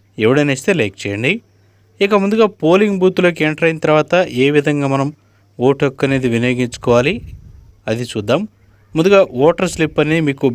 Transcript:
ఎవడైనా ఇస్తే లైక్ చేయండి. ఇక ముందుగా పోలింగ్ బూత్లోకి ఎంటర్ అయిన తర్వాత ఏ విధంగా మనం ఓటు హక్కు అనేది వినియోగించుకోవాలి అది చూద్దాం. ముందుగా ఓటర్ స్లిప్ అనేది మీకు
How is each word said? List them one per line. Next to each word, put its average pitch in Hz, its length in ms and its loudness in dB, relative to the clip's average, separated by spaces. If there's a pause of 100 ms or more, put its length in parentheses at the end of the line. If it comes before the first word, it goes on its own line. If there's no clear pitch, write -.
(180)
ఎవడైనా 135 420 2
ఇస్తే 208 220 -2
లైక్ 101 220 -4
చేయండి. 110 300 -2 (680)
ఇక 202 140 0
ముందుగా 208 360 2 (140)
పోలింగ్ 196 380 2
బూత్లోకి 175 480 0
ఎంటర్ 156 200 -2
అయిన 160 180 -6
తర్వాత 151 260 2 (320)
ఏ - 20 4 (100)
విధంగా 143 380 0
మనం 139 140 -2 (500)
ఓటు 135 260 0
హక్కు 135 200 -4
అనేది 135 220 0 (100)
వినియోగించుకోవాలి 123 760 0 (760)
అది 113 220 -4
చూద్దాం. 113 300 -2 (540)
ముందుగా 190 240 4 (260)
ఓటర్ 170 280 2
స్లిప్ 156 280 -2
అనేది 156 260 0
మీకు 139 260 -4